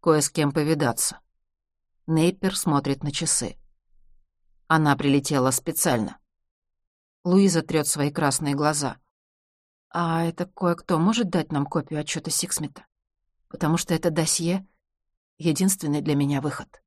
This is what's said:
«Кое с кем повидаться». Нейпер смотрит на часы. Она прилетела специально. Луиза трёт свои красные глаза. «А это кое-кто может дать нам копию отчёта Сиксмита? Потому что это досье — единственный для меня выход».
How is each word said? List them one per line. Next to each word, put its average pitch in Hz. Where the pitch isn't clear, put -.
«Кое 156
с 143
кем 147
повидаться». 147
Нейпер 175
смотрит 139
на 147
часы. -
Она 151
прилетела 139
специально. 131
Луиза 180
трёт 151
свои 143
красные 147
глаза. 147
«А 170
это 170
кое-кто 170
может 208
дать 165
нам 143
копию 151
отчёта 151
Сиксмита? -
Потому 165
что -
это 160
досье — 170
единственный 156
для 151
меня 143
выход». -